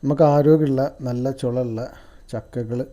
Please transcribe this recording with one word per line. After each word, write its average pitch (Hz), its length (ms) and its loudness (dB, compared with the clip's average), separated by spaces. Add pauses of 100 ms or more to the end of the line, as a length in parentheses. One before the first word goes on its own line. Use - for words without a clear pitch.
നമുക്ക് 139 200 2
ആരോഗ്യമുള്ള, 147 680 4 (100)
നല്ല 123 300 -4
ചുളയുള്ള 123 600 -4 (400)
ചക്കകൾ 120 600 -8